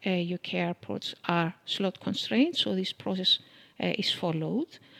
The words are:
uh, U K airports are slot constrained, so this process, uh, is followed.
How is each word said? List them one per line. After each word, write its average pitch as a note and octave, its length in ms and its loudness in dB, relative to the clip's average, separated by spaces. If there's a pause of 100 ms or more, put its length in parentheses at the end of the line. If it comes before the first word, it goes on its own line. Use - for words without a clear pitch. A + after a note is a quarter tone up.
uh, G3 60 0
U F3 280 0
K - 200 -4
airports - 560 -4 (140)
are E3+ 260 2 (120)
slot - 340 -2
constrained, A3+ 560 2
so G#3 180 0
this F#3 180 0
process, F#3 460 2 (420)
uh, F3+ 180 2
is - 120 0
followed. D#3+ 680 -2 (220)